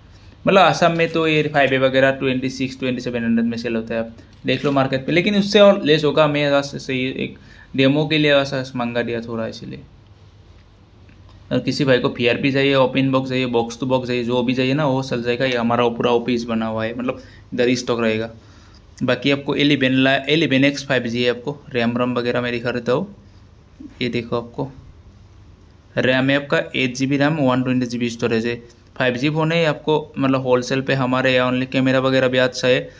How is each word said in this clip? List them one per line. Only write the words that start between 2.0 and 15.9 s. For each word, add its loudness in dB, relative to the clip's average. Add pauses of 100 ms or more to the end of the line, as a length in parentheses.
ट्वेंटी -2
सिक्स, -8
ट्वेंटी -4
सेवन -4
हंड्रेड 2
में -2
sale -4
होता -6
है, -2
आप -8 (300)
देख 0
लो 0
market 0
पे, -2
लेकिन 0
उससे 4
और 8
less 4
होगा। 4
मैं 0
बस 0
ऐसे -8
ही -2 (120)
एक -8 (380)
demo 2
के 0
लिए 4
बस -2
महंगा -2
दिया -4
थोड़ा, -6
इसीलिए। -14 (1700)
और 0
किसी -2
भाई 4
को 0
पीआरपी 0
चाहिए, 2
open 2
box 0
चाहिए, -2
box -2
टू -6
बॉक्स -2
चाहिए, -2
जो 0
भी 0
चाहिए 0
ना, 0
वो 0
चल -4
जाएगा। -2
ये 0
हमारा 2
पूरा 0